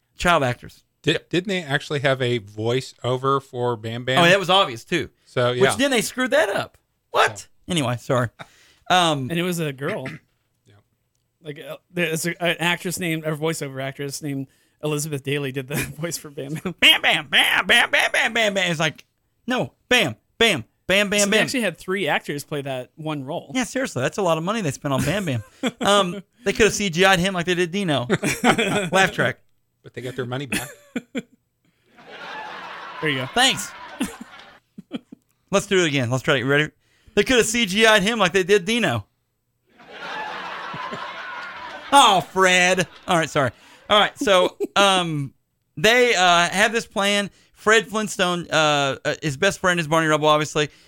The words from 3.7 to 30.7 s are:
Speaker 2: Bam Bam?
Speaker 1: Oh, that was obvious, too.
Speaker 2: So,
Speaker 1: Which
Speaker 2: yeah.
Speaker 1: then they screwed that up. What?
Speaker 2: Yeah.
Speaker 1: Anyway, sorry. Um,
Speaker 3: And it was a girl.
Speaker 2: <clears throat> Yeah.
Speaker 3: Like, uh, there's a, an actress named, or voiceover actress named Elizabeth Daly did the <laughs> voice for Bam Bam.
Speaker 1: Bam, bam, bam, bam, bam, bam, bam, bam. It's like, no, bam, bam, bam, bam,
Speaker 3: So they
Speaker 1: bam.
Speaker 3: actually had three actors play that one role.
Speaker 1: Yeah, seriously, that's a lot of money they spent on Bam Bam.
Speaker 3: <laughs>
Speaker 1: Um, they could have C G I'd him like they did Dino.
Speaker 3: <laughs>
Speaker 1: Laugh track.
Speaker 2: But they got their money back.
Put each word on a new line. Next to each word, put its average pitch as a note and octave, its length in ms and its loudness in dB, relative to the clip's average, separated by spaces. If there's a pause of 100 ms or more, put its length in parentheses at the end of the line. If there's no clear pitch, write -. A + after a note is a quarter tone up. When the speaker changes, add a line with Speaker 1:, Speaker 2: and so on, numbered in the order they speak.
Speaker 2:
Bam A2+ 260 -8
Bam? C3 200 4
Speaker 1:
Oh, E3+ 40 8
that G3 120 6
was E3 100 -2
obvious, F3 340 2
too. D#3+ 260 -4 (160)
Speaker 2:
So, B2 260 0
Speaker 1:
Which B2 100 0
Speaker 2:
yeah. - 140 4
Speaker 1:
then C4+ 160 2
they A#3 100 2
screwed B3+ 300 -4
that E4 180 2
up. - 280 -6 (340)
What? - 360 0 (180)
Speaker 2:
Yeah. F3+ 60 -8
Speaker 1:
Anyway, B2 260 -2
sorry. B2 320 -2 (600)
Um, D#3 400 2
Speaker 3:
And E3+ 100 -4
it E3+ 40 -2
was F3 160 -4
a D3+ 140 -4
girl. C#3 400 -8
Speaker 2:
<clears throat> D#3 60 -16 (480)
Yeah. G#2 80 -20 (680)
Speaker 3:
Like, D3+ 180 -12
uh, C#3+ 180 -14 (140)
there's E3 340 -2
a, E3+ 60 -2 (120)
an E3+ 160 -2
actress E3+ 400 -4
named, D#3+ 260 -2
or D#3 100 -2
voiceover D3 480 -6
actress C#3 400 -8
named C#3 240 -6 (360)
Elizabeth D3 400 -4
Daly C#3 280 -4
did C3 160 -8
the C#3+ 80 -8
<laughs> C#3 240 -6
voice E3+ 180 -8
for D#3 120 -14
Bam C#3+ 260 -10
Bam. E3+ 240 -6
Speaker 1:
Bam, D#4 220 4
bam, E3 260 0
bam, G#3 400 2
bam, A#3+ 240 4
bam, - 200 0
bam, B3+ 220 -2
bam, G#3+ 200 0
bam. F3+ 180 0
It's D#3 80 -4
like, D#3+ 260 -4 (420)
no, A#3 260 -4 (160)
bam, G3+ 260 2 (240)
bam, G3 240 2 (240)
bam, G3 220 2
bam, G#3 100 0
Speaker 3:
So G3+ 80 4
they G3 100 0
Speaker 1:
bam. G3+ 60 4
Speaker 3:
actually A#3+ 180 -2
had F3+ 160 -2
three F#3 300 -4
actors D3 360 -4
play D3 200 -8
that C3 320 -10
one D3+ 300 -6
role. D3 280 -10
Speaker 1:
Yeah, B3+ 120 -2
seriously, B3+ 360 -4
that's D3+ 160 -2
a G#3 60 -2
lot E3 140 2
of D#3+ 60 -4
money G#3+ 180 -2
they D3 100 -2
spent C#3 220 -6
on C3 100 0
Bam F3+ 220 -2
Bam. B2 180 -4 (180)
Speaker 3:
<laughs> - 200 -6
Speaker 1:
Um, G3 420 2 (220)
they G3 80 0
could A3 120 4
have F#3+ 80 2
C G3+ 160 -2
G E3+ 160 2
I'd F#3+ 140 6
him F#3+ 140 -2
like F3 120 -4
they F3+ 100 0
did F3 160 -2
Dino. D#3 360 -2 (180)
Speaker 3:
<laughs> - 180 -4 (480)
Speaker 1:
Laugh F#3+ 200 4
track. C3+ 280 -4 (440)
Speaker 2:
But - 100 -20
they A#2+ 80 -14
got B2 140 -10
their B2+ 100 -6
money C3 220 -8
back. - 200 -8 (360)